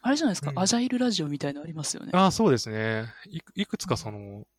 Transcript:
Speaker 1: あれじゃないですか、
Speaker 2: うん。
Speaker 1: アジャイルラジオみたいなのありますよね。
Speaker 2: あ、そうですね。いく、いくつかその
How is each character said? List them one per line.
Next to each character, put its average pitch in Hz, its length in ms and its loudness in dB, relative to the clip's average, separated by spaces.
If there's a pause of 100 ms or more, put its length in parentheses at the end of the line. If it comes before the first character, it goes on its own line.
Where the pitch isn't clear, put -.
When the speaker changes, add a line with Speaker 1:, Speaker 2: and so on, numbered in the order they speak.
Speaker 1:
あ 240 80 -2
れ 294 80 4
じ 330 60 0
ゃ - 20 0
な 220 60 4
い - 20 0
で - 20 0
す - 60 -6
か、 143 80 -4
Speaker 2:
う 139 40 -6
ん。 135 60 -4
Speaker 1:
ア 190 60 2
ジ 214 100 2
ャ 240 80 2
イ 254 60 0
ル 254 80 -2
ラ 247 140 2
ジ 175 120 -2
オ 147 60 -2
み 143 100 -4
た 143 100 -2
い 139 40 -6
な 143 60 -12
の 151 40 -14
あ 165 40 -12
り 160 60 -10
ま 156 100 -6
す - 120 -4
よ - 80 -12
ね。 - 100 -6
Speaker 2:
あ、 185 180 6
そ 220 160 4
う 151 40 8
で 120 60 6
す 110 120 -4
ね。 110 360 -2 (220)
い 165 120 -12
く、 - 160 -20
い 196 100 -2
く - 120 -6
つ - 80 -8
か 131 100 0
そ 107 160 -8
の 101 340 -14 (140)